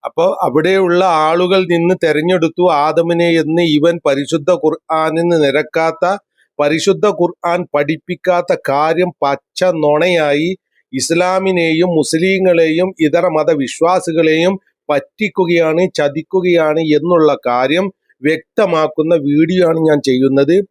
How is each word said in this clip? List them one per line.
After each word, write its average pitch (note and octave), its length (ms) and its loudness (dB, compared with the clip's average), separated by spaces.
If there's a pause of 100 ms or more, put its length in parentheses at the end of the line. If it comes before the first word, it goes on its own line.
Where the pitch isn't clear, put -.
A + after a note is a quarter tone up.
അപ്പോ E3 180 -2 (200)
അവിടെയുള്ള F3 560 0 (260)
ആളുകൾ F3+ 340 2 (100)
നിന്ന് E3+ 320 2
തെരഞ്ഞെടുത്തു D#3+ 600 0 (220)
ആദമിനെ E3+ 420 0 (140)
എന്ന് D#3+ 220 0 (140)
ഇവൻ E3 180 2 (120)
പരിശുദ്ധ C#3+ 440 -2 (120)
ഖുർആനിന് D#3+ 800 0
നിരക്കാത്ത, D#3 640 -2 (560)
പരിശുദ്ധ D#3 440 0 (140)
ഖുർആൻ E3+ 400 -2 (140)
പഠിപ്പിക്കാത്ത E3 760 -2 (200)
കാര്യം D#3+ 380 0 (140)
പച്ച - 360 -6 (240)
നുണയായി D3+ 680 0 (500)
ഇസ്ലാമിനെയും F3+ 920 0 (100)
മുസ്ലിങ്ങളെയും F3 920 0 (180)
ഇതര E3+ 180 0 (120)
മതവിശ്വാസികളെയും D#3+ 1160 0 (360)
പറ്റിക്കുകയാണ്, E3+ 920 -2 (160)
ചതിക്കുകയാണ് D#3+ 840 0 (140)
എന്നുള്ള D#3+ 340 2 (180)
കാര്യം C3+ 380 0 (400)
വ്യക്തമാക്കുന്ന D#3+ 840 0 (140)
വീഡിയോ D#3+ 420 2
ആണ് D#3+ 100 0 (100)
ഞാൻ D3 180 2
ചെയ്യുന്നത്. C3+ 480 2 (160)